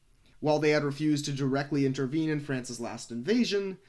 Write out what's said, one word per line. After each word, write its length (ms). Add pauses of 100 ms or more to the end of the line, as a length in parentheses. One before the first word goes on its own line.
(400)
While 200
they 100
had 160
refused 400
to 80
directly 520
intervene 440
in 100
France's 400
last 320
invasion, 760